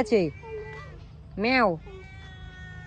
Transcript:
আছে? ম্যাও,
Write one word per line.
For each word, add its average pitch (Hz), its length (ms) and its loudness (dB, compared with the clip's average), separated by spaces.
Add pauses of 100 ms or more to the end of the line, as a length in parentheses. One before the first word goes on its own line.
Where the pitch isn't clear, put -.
আছে? 226 180 6 (1200)
ম্যাও, 240 260 8 (1200)